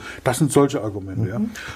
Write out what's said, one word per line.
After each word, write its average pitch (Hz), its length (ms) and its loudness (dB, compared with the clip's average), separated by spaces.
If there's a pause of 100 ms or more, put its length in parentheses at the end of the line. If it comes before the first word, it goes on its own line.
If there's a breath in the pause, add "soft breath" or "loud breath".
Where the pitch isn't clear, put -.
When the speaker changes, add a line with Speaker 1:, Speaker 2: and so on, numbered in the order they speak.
(240 loud breath)
Speaker 1:
Das 123 140 0
sind 139 140 4
solche 139 320 4
Argumente, 101 460 -4
ja. 117 100 -4
Speaker 2:
Mhm. 214 100 0 (260 loud breath)